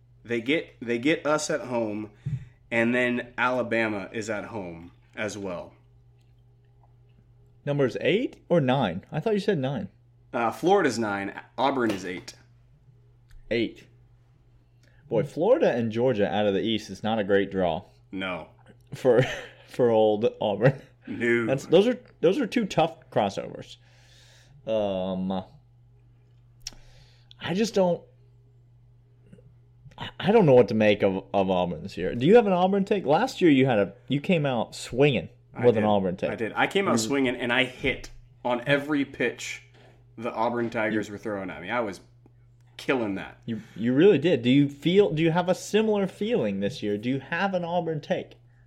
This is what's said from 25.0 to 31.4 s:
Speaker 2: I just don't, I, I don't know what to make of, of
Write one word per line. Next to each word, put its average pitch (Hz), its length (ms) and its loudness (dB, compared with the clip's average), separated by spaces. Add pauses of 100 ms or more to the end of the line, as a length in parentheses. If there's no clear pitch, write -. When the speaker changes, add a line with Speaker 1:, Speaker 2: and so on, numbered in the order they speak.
Speaker 2:
I 156 140 -6
just 208 220 -2
don't, 180 260 2 (2000)
I, - 120 -12 (100)
I 180 120 0
don't 220 140 6
know 139 80 8
what 123 160 8
to 117 60 -4
make 107 280 4
of, 95 200 0 (100)
of 95 160 2